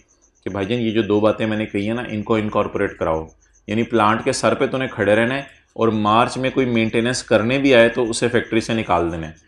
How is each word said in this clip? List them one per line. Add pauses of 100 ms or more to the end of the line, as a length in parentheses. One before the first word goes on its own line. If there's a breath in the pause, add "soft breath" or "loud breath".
(460)
कि
भाईजान
ये
जो
दो
बातें
मैंने
कही
है
ना,
इनको
incorporate
कराओ, (420)
यानी
plant
के
सर
पे
तूने
खड़े
रहना
है, (300 soft breath)
और
march
में
कोई
maintenance
करने
भी
आए
तो
उसे
factory
से
निकाल
देना
है, (120 soft breath)